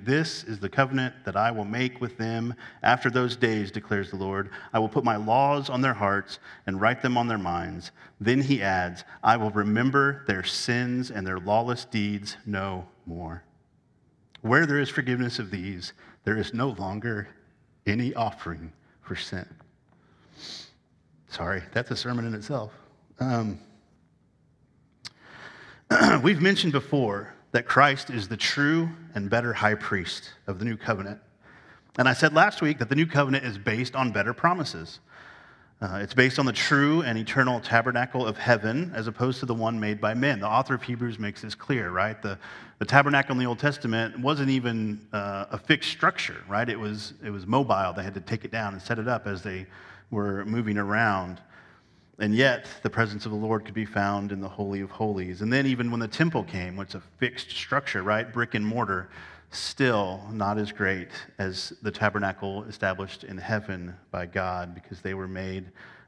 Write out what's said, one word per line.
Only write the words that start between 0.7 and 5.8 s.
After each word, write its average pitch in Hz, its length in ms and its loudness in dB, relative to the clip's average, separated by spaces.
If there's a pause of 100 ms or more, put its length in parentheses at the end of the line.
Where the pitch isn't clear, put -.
that 95 100 -6
I 110 140 2
will 107 160 -4
make 123 340 -4
with 120 200 -8
them 113 340 -4 (300)
after 127 260 4
those 123 260 2
days," 110 360 -2
declares 104 400 -4
the 101 40 -10
Lord, 98 360 -4 (220)
"I 117 40 2
will 110 120 2
put 135 140 0
my 117 120 4
laws 135 560 2
on 127 100 0